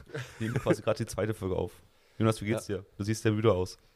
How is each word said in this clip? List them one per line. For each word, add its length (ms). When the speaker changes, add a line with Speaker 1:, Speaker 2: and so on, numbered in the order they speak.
Speaker 1:
<laughs> 380
nehmen 160
wir 60
quasi 220
gerade 160
die 80
zweite 280
Folge 220
auf. 160
Jonas, 220
wie 60
geht's 220
Speaker 2:
Ja. 100
Speaker 1:
dir? 60
Du 60
siehst 180
sehr 100
müde 200
aus. 260